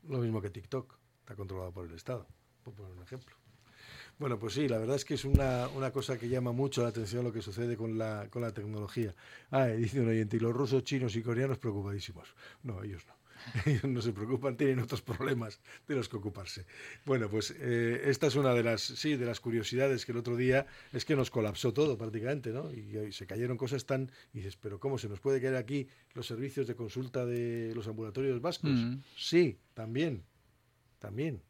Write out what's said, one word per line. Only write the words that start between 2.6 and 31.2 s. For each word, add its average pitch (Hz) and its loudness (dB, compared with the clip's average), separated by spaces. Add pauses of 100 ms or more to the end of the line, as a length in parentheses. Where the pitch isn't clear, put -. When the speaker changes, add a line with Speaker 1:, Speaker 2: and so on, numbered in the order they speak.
Speaker 1:
por 110 -16
poner 98 -14
un 87 -16
ejemplo. 127 -16 (840)
Bueno, 131 0
pues 104 -4
sí, 143 2
la 117 4
verdad 113 2
es 135 -2
que 147 -2
es 131 -2
una, 131 4
una 135 -2
cosa 135 -2
que 120 -4
llama 123 2
mucho 127 2
la 120 4
atención 113 -2
lo 117 0
que 113 -4
sucede 110 -2
con 110 -2
la, 107 -2
con 120 -6
la 113 -2
tecnología. 104 -4 (360)
Ah, 131 4
y 110 2
dice 117 2
un 113 6
oyente, 113 4
"Y - 4
los 117 2
rusos, 127 4
chinos 123 0
y 113 0
coreanos 120 0
preocupadísimos". 101 -4 (280)
No, 101 -6
ellos 95 -8
no. - -20 (260)
<laughs> 120 -4
Ellos 139 4
no 123 2
se 113 0
preocupan, 120 0
tienen 135 4
otros 113 -4
problemas 120 -2 (280)
de 151 -2
los 117 0
que - -10
ocuparse. 98 -8 (400)
Bueno, 123 2
pues, 104 0 (100)
eh, 120 2
esta 143 4
es 127 4
una 135 6
de 120 6
las, 113 2
sí, 147 0
de 123 0
las 117 -2
curiosidades 120 2
que 123 -8
el 117 0
otro 120 0
día 127 6 (260)
es 127 -2
que 156 4
nos 131 2
colapsó 107 2
todo 143 4
prácticamente, 113 -2
¿no? 147 -6
Y, 107 -10
y 104 -4
se 98 -10
cayeron 117 -2
cosas 127 -2
tan, 131 0 (200)
y - -10
dices, 95 -8
"Pero 101 -8
¿cómo 135 -2
se 107 -6
nos 101 -8
puede 135 2
caer 131 2
aquí 131 -2 (260)
los 123 -8
servicios 131 -2
de 117 -2
consulta 123 -4
de 117 0
los 110 -4
ambulatorios 113 0
vascos?". 165 0
Speaker 2:
Mm. 123 2 (180)
Speaker 1:
Sí, 165 4 (160)
también, 117 -2 (760)
también. 110 -4